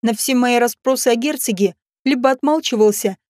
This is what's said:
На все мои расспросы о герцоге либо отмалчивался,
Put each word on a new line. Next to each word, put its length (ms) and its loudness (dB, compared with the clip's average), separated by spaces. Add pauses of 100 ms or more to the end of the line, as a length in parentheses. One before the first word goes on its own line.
На 120 0
все 200 -4
мои 240 2
расспросы 520 0
о 60 4
герцоге 600 -2 (300)
либо 260 2
отмалчивался, 840 0 (120)